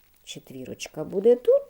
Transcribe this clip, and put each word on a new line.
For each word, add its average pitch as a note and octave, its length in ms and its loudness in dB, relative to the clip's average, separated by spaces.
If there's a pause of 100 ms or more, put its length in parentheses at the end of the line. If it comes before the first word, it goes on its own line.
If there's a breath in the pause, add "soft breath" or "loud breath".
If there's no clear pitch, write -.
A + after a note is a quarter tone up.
(240)
Четвірочка C3 800 -14
буде G3 320 2
тут, B4+ 340 2